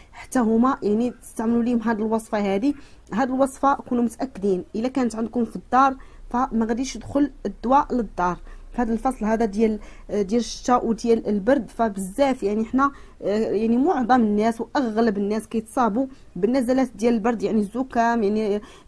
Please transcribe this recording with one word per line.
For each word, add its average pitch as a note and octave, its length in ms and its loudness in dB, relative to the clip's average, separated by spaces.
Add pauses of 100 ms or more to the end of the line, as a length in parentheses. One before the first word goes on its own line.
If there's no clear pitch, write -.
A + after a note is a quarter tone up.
(120)
حتى - 260 -4
هما A#3 440 4
يعني A3 280 0 (120)
تستعملوا A#3 400 -2
ليهم A#3 200 0
هاد A3 180 0
الوصفة A3 380 -2
هادي. G3+ 380 0 (360)
هاد B3 180 0
الوصفة C4+ 440 0
كونوا A#3+ 300 -2
متأكدين G3 600 -2 (120)
إلا A3 120 -2
كانت B3+ 280 -2
عندكم A#3 280 -2
في - 120 -6
الدار C4 400 2 (340)
فما A#3 360 0
غاديش A#3+ 300 -4
يدخل C#4+ 340 0 (160)
الدواء B3 480 2
للدار F3+ 440 -2 (340)
في B3 100 -2
هذا A#3 100 0
الفصل A#3 320 -2
هذا A3 200 2
ديال، G#3+ 340 2 (320)
ديال G#3 300 0
الشتاء - 460 0
وديال A3+ 420 0
البرد. G#3+ 420 0
فبزاف A3+ 720 0
يعني G#3 220 0
حنا، C4 260 2 (320)
آه، G3 160 0
يعني A3 380 0
معظم C4 440 2
الناس A3 400 2
واغلب A3+ 580 0
الناس G#3+ 300 -2
كيتصابوا A#3 580 0 (300)
بالنزلات B3 600 2
ديال A#3 180 2
البرد، A3+ 280 0
يعني G#3 180 2
الزكام، A#3 640 0
يعني، G#3 180 2
يعني G#3 220 0 (260)